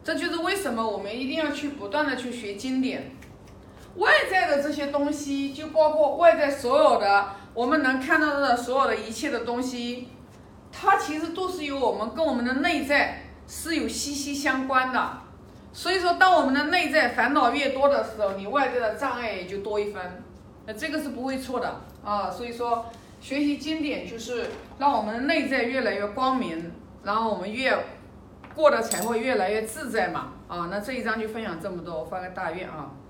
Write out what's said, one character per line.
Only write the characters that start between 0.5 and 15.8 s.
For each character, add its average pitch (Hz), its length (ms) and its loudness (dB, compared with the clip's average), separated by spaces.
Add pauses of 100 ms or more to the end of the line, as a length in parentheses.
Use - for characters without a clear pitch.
什 277 180 -2
么 226 160 0
我 196 80 -4
们 202 180 -6
一 262 120 -4
定 302 80 -4
要 302 160 0
去 285 180 -4
不 202 200 -8
断 294 180 0
地 254 80 -2
去 240 160 -8
学 202 240 -8
经 262 260 -2
典。 220 300 -2 (840)
外 415 140 4 (200)
在 349 160 2
的 285 160 2
这 302 80 -2
些 285 160 -4
东 285 260 0
西， 277 400 -4
就 311 140 -10
包 311 240 4
括 302 240 4
外 330 200 10
在 285 140 2
所 269 260 0
有 294 240 8
的， 202 360 4 (180)
我 240 140 0
们 302 160 4
能 262 180 2
看 311 180 4
到 294 200 2
的 254 180 4
所 254 240 0
有 247 60 4
的 220 80 2
一 214 160 -6
切 277 180 -4
的 240 120 -2
东 247 200 -4
西， 247 460 -6 (640)
它 392 240 2
其 311 240 -2
实 330 100 -4
都 370 200 -4
是 302 160 -6
由 277 120 -4
我 240 140 2
们， 208 240 -4
跟 320 100 2
我 269 80 2
们 240 120 0
的 254 80 0
内 302 320 0
在 - 380 2 (220)
是 - 300 -6
有 247 100 -2
息 - 280 -6
息 277 200 -6
相 262 320 0
关 254 280 0
的。 - 240 -2 (560)
所 - 180 -4